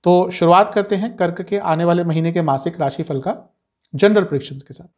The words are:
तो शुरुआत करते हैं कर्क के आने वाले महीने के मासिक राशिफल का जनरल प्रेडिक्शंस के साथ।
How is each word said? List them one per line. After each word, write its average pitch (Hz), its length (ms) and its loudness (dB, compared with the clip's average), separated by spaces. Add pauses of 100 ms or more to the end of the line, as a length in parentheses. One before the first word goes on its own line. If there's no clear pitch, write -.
तो 180 260 4
शुरुआत 180 440 4
करते 202 220 -2
हैं 226 200 -6
कर्क 175 260 -4
के 202 160 -4
आने 165 260 -2
वाले 170 200 2
महीने 165 280 -2
के 175 100 -2
मासिक 165 380 -2
राशिफल 147 400 -4
का - 340 -8 (400)
जनरल 202 300 4
प्रेडिक्शंस 135 380 -6
के - 120 -20
साथ। - 240 -20